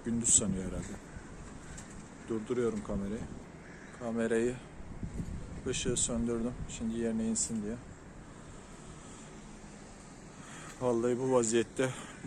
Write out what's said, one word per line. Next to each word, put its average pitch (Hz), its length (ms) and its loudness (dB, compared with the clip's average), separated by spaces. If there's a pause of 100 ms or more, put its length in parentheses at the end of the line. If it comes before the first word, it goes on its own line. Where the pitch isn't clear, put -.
gündüz 117 300 4
sanıyor 95 300 4
herhalde. 90 440 -4 (1200)
Durduruyorum 113 580 2
kamerayı. 101 340 0 (760)
Kamerayı, 117 560 4 (1120)
ışığı 123 300 2
söndürdüm. 117 560 2 (160)
Şimdi 113 300 0
yerine 113 280 2
insin 113 360 2
diye. 107 120 -2 (3000)
Vallahi 123 380 6
bu 131 140 4
vaziyette, 117 580 6 (360)